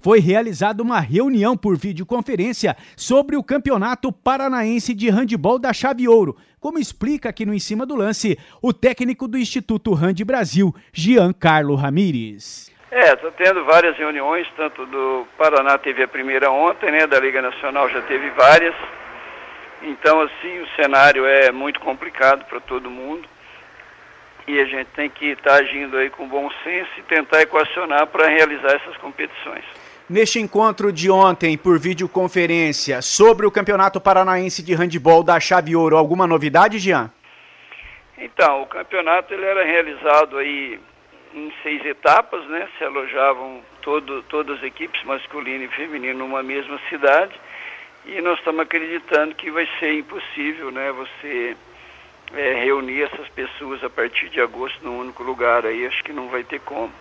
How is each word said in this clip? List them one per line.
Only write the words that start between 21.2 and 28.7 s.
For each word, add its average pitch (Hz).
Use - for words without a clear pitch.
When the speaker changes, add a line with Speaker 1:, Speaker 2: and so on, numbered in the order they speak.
Speaker 2:
é 135
muito 139
complicado 135
pra 135
todo 127
mundo 135
e 143
a 135
gente 131
tem 147
que 147
tá 139
agindo 139
aí 135
com 135
bom 139
senso 180
e -
tentar 156
equacionar 156
pra 156
realizar 151